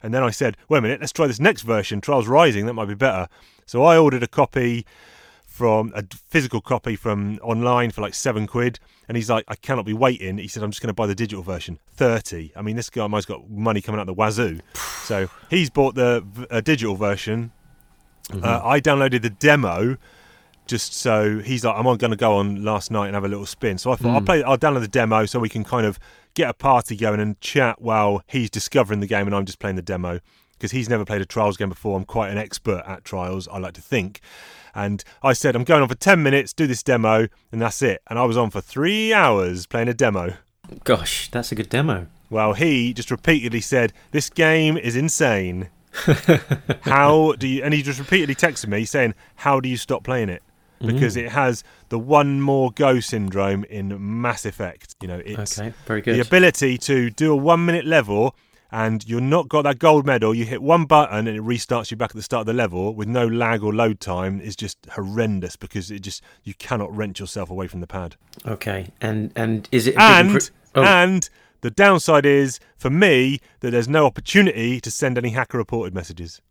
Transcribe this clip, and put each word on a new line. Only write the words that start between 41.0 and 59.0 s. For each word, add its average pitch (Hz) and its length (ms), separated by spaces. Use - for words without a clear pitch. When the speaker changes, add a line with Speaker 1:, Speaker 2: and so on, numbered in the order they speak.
Speaker 2:
that's - 220
a 117 40
good 107 140
demo. 120 380
Speaker 1:
Well, 107 240
he 123 400
just - 180
repeatedly 120 500
said, 120 320
"This 143 180
game 160 480
is 120 180
insane." 101 760
Speaker 2:
<laughs> - 880
Speaker 1:
How 147 520
do 131 140
you, 131 160
and 147 100
he 151 80
just 135 180
repeatedly 143 360
texted 143 320
me 104 180
saying, 120 280
"How 139 220
do 131 100
you 123 80
stop - 260
playing 120 260
it?" 87 120
Because 117 340
Speaker 2:
Mm. 120 100
Speaker 1:
it 117 60
has 127 320
the 117 100
one 139 420
more 135 300
go 131 280
syndrome 98 680
in 101 300
Mass 120 240
Effect. - 560
You 95 60
know, 90 180
it's 104 320
Speaker 2:
Okay, 110 160
very 107 160
good. 117 140
Speaker 1:
the 123 40
ability 143 600
to 127 300
do 156 220
a 147 40
one 170 300
minute 170 200
level 123 500
and 110 360